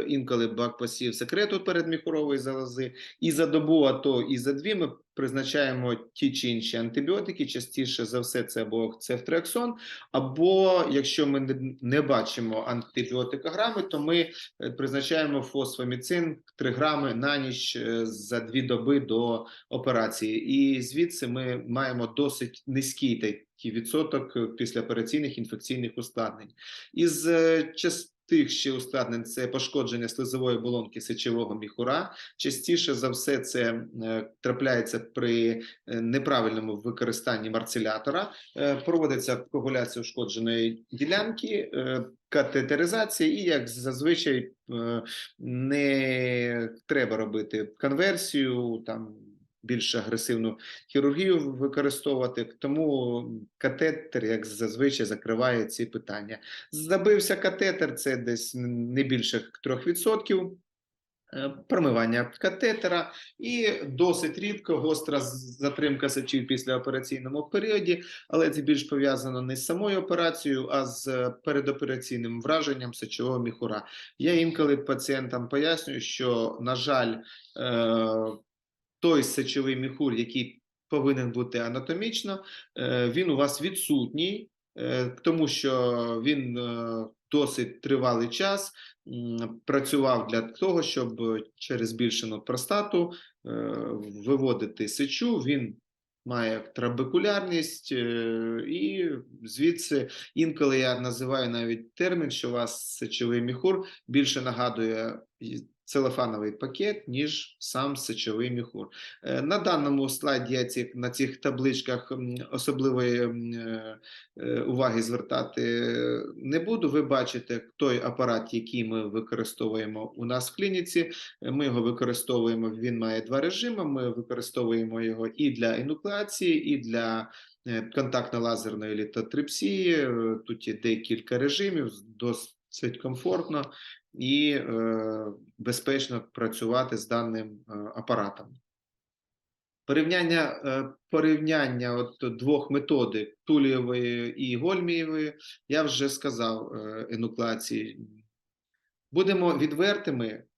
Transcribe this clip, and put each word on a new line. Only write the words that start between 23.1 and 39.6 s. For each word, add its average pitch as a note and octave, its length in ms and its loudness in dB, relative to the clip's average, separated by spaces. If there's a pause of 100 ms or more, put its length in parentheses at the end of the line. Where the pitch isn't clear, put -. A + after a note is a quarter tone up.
такий - 560 -4
відсоток, C3+ 640 -2
е, A#2 120 0
післяопераційних A#2 920 -2
інфекційних A#2 580 -6
ускладнень. G#2+ 540 -6 (440)
Із, D#3 340 2
е, E3 480 6
част-, - 380 -2 (160)
тих D3+ 200 6
ще - 220 0
ускладнень B2 520 -2
це B2+ 240 -4
пошкодження B2 600 0
слизової B2+ 500 0
оболонки A#2 440 -2
сечового A2+ 540 -2
міхура. A#2+ 580 -2 (240)
Частіше C#3+ 560 0
за B2+ 160 0
все C3 280 0
це, A#2 460 -2 (200)
е, A2+ 260 -2 (120)
трапляється B2 580 0
при, A#2 600 0 (260)
е, A#2 140 -4
неправильному A2+ 760 2
використанні A2+ 760 -2
марцелятора. A2+ 840 -2 (260)
Е, C#3+ 180 2
проводиться C3+ 600 2
коагуляція B2+ 640 -2